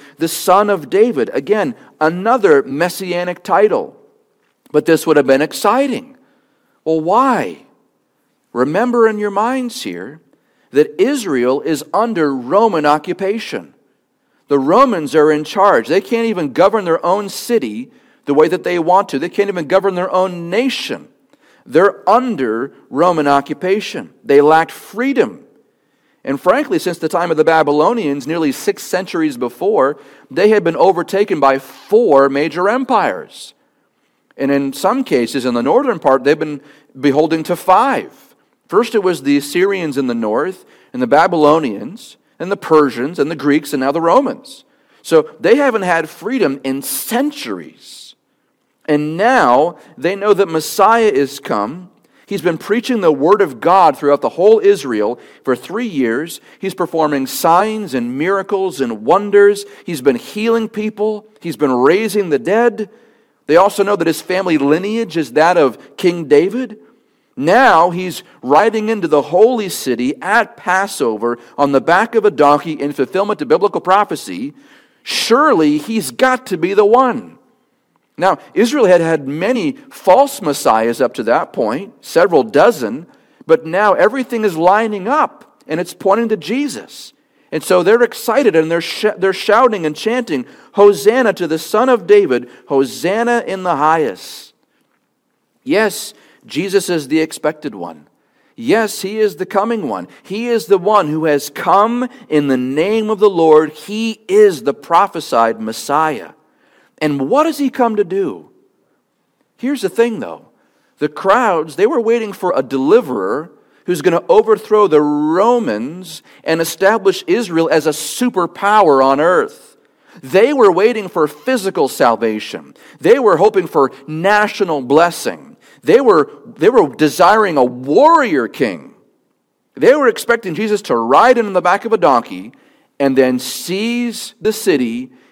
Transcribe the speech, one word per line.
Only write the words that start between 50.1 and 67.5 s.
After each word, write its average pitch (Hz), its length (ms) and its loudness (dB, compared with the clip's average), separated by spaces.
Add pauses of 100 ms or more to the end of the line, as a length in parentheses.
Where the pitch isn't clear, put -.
know 202 180 0
that 185 140 2
Messiah 196 580 2
is 139 340 0
come. 143 520 -6 (340)
He's 196 160 -8
been 165 160 -2
preaching 226 440 -4
the 170 100 4
word 170 320 2
of 127 180 -4
God 170 340 4
throughout 143 260 0
the 123 80 -2
whole 208 300 4
Israel 131 600 0 (240)
for 127 120 0
three 208 300 -8
years. 143 560 -4 (160)
He's 190 160 -8
performing 151 540 -2
signs 190 680 0
and 123 240 -4
miracles 190 640 -4
and 113 240 -6
wonders. 202 600 4 (200)
He's 160 160 -8
been 131 140 2
healing 220 520 -4
people. 214 600 -6 (140)
He's 165 160 -8
been 143 140 0
raising 180 600 0
the 139 80 0
dead. 208 500 0 (560)
They 151 100 2
also 196 280 4
know 202 120 0
that 170 120 -2
his 160 160 -2
family 180 340 0
lineage 175 580 -2
is 135 180 -4
that 165 240 4
of 143 380 0
King 175 300 -2
David. 190 540 0 (580)
Now 180 540 4